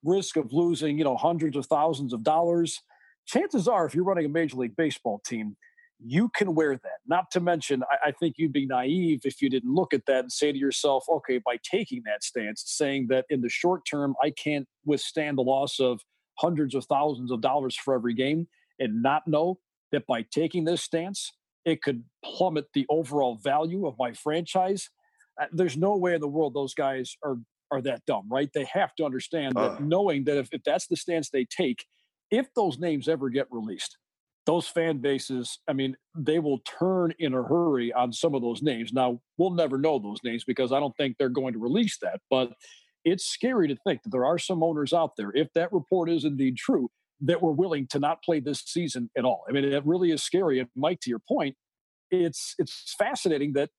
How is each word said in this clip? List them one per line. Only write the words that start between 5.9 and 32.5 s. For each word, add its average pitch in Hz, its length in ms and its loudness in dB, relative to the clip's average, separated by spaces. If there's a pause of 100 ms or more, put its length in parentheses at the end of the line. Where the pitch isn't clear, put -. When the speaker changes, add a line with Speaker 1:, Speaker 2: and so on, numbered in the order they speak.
Speaker 1:
you 151 360 0
can 190 180 0
wear 151 220 2
that. - 320 -10
Not 175 240 0
to 180 80 2
mention, 165 440 0
I, 143 260 0
I - 20 -4
think 160 260 -2
you'd 151 160 0
be 139 120 0
naive 139 580 0
if - 180 -2
you 139 80 4
didn't 127 240 0
look 175 200 2
at 127 120 0
that 131 140 4
and 127 120 -4
say 147 200 2
to 135 60 -2
yourself, 135 520 2
"Okay, 131 340 0
by 120 200 -2
taking 151 420 -2
that 104 180 -4
stance, 107 420 -6
saying 139 440 -2
that 131 200 2
in 135 120 0
the 120 80 0
short 180 400 0
term, 143 320 -2
I 147 100 2
can't 143 360 -4 (180)
withstand 147 520 -2
the 135 60 2
loss 135 360 0
of 123 220 2 (360)
hundreds 151 380 2
of 131 100 -2
thousands 139 460 0
of 120 100 -4
dollars 131 340 0
for - 200 -2
every 120 180 0
game," 143 340 0 (300)
and 117 240 -2
not 143 260 2
know 165 320 2 (320)
that 143 140 0
by 117 180 0
taking 160 420 0
this 175 180 0
stance, 175 480 -4 (320)
it 165 180 0
could 120 220 -2 (200)
plummet 165 500 0
the 135 160 2
overall 143 480 0
value 160 500 0
of 120 100 -8
my 123 160 -2
franchise. 180 760 -2 (520)
Uh, 151 100 -2
there's 165 260 0
no 190 180 2
way 180 180 2
in 160 80 0
the 147 60 -4
world 143 260 0
those 139 200 -4
guys 135 500 -2
are, 139 140 -4 (340)
are 135 100 -2
that 123 240 -4
dumb, 104 240 -2
right? 139 240 0
They 139 120 -2
have 175 300 -2
to 160 100 -2
understand 135 500 -2
that 104 160 2
Speaker 2:
Ugh. 95 100 -8
Speaker 1:
knowing 156 440 2
that 143 120 2
if, 131 140 -2
if 165 120 -6
that's 156 240 0
the 170 80 0
stance 165 340 -2
they 127 160 0
take, 131 400 -2 (460)
if 254 240 2